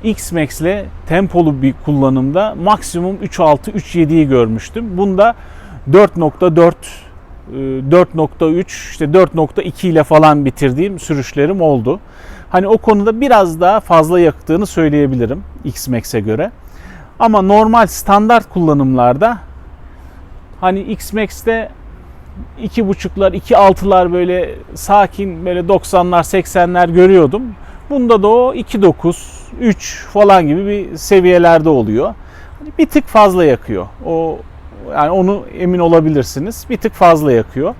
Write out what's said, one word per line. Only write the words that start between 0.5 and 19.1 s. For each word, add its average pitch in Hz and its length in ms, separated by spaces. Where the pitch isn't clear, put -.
tempolu 165 540
bir 135 120
kullanımda 139 760
maksimum 190 580
üç - 180
altı, 156 320
üç 208 240
yediyi 160 320
görmüştüm. 131 720
Bunda 202 380
dört 196 240
nokta 165 380
dört, 170 220
e, 123 60
dört 175 240
nokta 160 320
üç, - 440
işte 151 220
dört 180 220
nokta 160 260
iki - 280
ile 160 140
falan 151 420
bitirdiğim 147 540
sürüşlerim 151 640
oldu. 143 380
Hani 196 180
o 220 100
konuda 220 440
biraz 190 400
daha 202 180
fazla 170 400
yaktığını 170 460
söyleyebilirim 147 760
X-Max'e 120 560
göre. 110 320
Ama 214 220
normal 214 460
standart 208 640
kullanımlarda 143 880